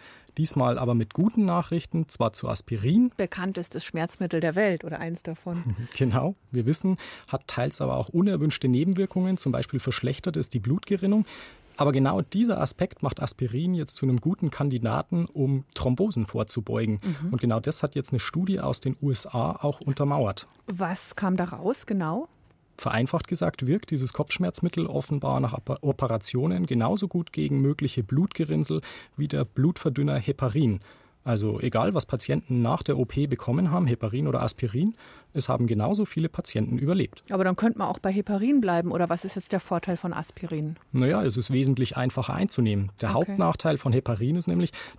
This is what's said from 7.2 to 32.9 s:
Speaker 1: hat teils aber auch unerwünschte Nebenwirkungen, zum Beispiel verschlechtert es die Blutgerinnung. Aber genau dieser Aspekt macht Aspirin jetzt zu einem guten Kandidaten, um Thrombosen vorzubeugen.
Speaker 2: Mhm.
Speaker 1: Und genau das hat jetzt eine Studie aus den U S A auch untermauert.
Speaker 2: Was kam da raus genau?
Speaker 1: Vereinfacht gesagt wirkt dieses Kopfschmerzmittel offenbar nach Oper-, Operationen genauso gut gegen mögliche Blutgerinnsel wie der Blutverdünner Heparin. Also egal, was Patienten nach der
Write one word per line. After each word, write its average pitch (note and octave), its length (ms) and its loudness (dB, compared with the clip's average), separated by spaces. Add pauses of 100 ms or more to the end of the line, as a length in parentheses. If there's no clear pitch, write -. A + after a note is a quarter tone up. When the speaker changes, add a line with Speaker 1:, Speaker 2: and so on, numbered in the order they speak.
Speaker 1:
hat - 200 -6
teils C3+ 320 -2
aber - 160 0
auch B2+ 140 -2
unerwünschte E3+ 580 2
Nebenwirkungen, F#3 720 2
zum C#3 140 0
Beispiel B2+ 280 -2
verschlechtert C3+ 560 -2
es D#3 140 -2
die B2 100 -2
Blutgerinnung. F#3+ 640 2 (520)
Aber D3 160 4
genau C3+ 280 4
dieser G#3+ 380 0
Aspekt - 440 -2
macht B2+ 180 -2
Aspirin C3+ 520 -2
jetzt D#3+ 220 -2
zu - 100 -2
einem B2+ 140 4
guten E3+ 320 0
Kandidaten, C#3 760 0
um C3+ 360 0 (120)
Thrombosen B2+ 500 0
vorzubeugen. A2 760 -2
Speaker 2:
Mhm. E3 300 -4
Speaker 1:
Und C3 80 0
genau A2+ 220 2
das - 220 -2
hat D3 120 -2
jetzt C#3 160 -2
eine B2+ 80 0
Studie F#3 400 -2
aus C3 220 -2
den C3 200 -2
U C#3 100 2
S - 140 0
A B2 260 -2
auch - 280 -2
untermauert. C#3+ 640 0 (220)
Speaker 2:
Was F#3 480 -4
kam F#3 220 0
da F3+ 80 0
raus E3+ 400 -4
genau? G3 420 -2 (500)
Speaker 1:
Vereinfacht B2 520 0
gesagt E3 360 -2
wirkt D#3+ 260 0
dieses C3 200 -2
Kopfschmerzmittel E3+ 760 -2
offenbar C#3 520 -2
nach B2+ 140 0
Oper-, - 280 -6
Operationen C3+ 840 0
genauso C#3+ 420 2
gut E3+ 240 -2
gegen C#3+ 300 0
mögliche C3+ 420 0
Blutgerinnsel D#3 800 0 (340)
wie D3 140 -4
der C#3+ 160 0
Blutverdünner C#3+ 720 0
Heparin. B2 640 0 (440)
Also G#2+ 340 0
egal, A#2+ 340 2
was D#3 120 0
Patienten C3 560 0
nach B2 200 2
der C3+ 160 0